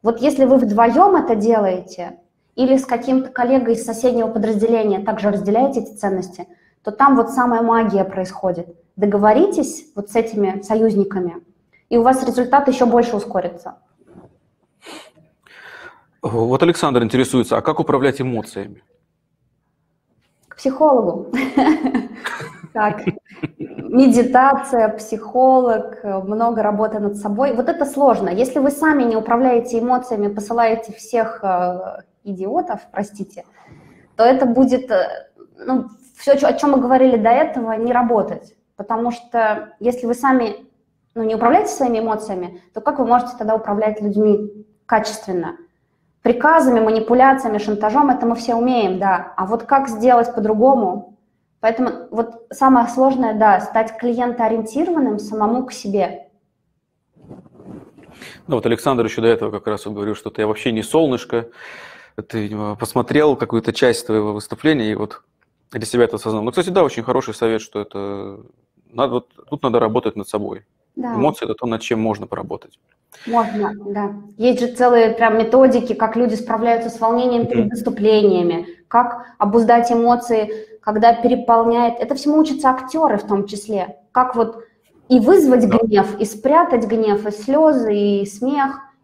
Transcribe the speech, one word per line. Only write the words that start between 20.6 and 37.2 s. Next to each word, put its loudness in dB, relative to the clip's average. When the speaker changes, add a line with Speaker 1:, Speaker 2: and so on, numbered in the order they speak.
Speaker 1:
<laughs> 0
Так, -2
медитация, 2
психолог, 0
много -2
работы -2
над -4
собой. -2
Вот -2
это -2
сложно. 2
Если -2
вы 2
сами 2
не 0
управляете 0
эмоциями, -2
посылаете -2
всех, -6
э, -4
идиотов, -6
простите, -10
то 4
это 6
будет, 2
э, 0
ну, -4
всё, 4
чё-, 2
о 2
чём 0
мы 4
говорили 4
до 2